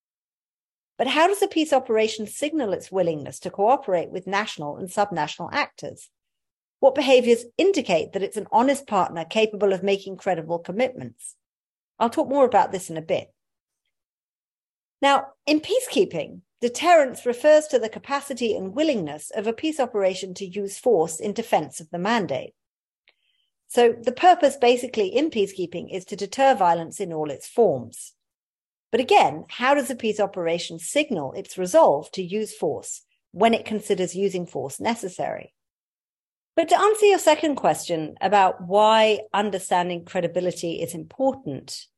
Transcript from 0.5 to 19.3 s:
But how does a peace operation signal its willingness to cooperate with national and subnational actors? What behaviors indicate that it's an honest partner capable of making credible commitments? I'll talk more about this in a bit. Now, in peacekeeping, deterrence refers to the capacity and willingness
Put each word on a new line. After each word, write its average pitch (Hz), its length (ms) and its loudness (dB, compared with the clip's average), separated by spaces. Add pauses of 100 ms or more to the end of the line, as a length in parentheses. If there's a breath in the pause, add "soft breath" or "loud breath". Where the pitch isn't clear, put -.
But 247 80 0
how 302 220 2
does 403 140 0
a 381 40 2
peace 311 260 0
operation 220 540 0
signal 277 460 -4
its - 180 -6
willingness 160 500 -2
to 175 100 -8
cooperate 202 600 0
with 185 160 -10
national 190 520 -6
and 185 100 -10
subnational 175 640 -4
actors? - 580 -8 (680)
What 262 140 4
behaviors 247 500 4 (120)
indicate 254 560 2
that 190 100 -4
it's 196 140 -6
an 196 140 -8
honest 269 360 2
partner 170 380 -2
capable 208 480 2
of 180 100 -2
making 196 340 -2
credible 170 420 -4
commitments? 185 800 -8 (600)
I'll 233 120 2
talk 294 180 -2
more 269 160 4
about 202 280 2
this 180 180 -8
in 160 60 -8
a 160 60 -8
bit. - 300 -4 (1700)
Now, 277 280 4 (180)
in 302 140 2
peacekeeping, 185 800 -2 (200)
deterrence 269 640 2
refers 302 440 4
to 254 100 2
the 226 100 -2
capacity 247 680 -4
and 190 200 -8
willingness 214 560 -2